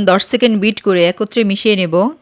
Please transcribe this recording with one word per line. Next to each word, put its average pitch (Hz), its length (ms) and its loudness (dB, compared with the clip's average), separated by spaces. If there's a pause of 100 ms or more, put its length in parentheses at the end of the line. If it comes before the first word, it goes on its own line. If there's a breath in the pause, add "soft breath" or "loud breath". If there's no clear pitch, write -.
দশ 185 240 2
সেকেন্ড 233 300 0
বিট 214 220 0
করে 185 220 0
একত্রে 202 400 -2
মিশিয়ে 202 380 0
নেব। 165 140 -2 (260)